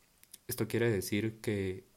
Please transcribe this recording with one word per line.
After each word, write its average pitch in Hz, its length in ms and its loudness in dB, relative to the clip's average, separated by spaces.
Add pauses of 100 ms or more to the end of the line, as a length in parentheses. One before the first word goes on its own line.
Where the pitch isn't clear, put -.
(460)
Esto 107 220 -2
quiere 117 220 2
decir 107 500 0
que 98 440 -2 (120)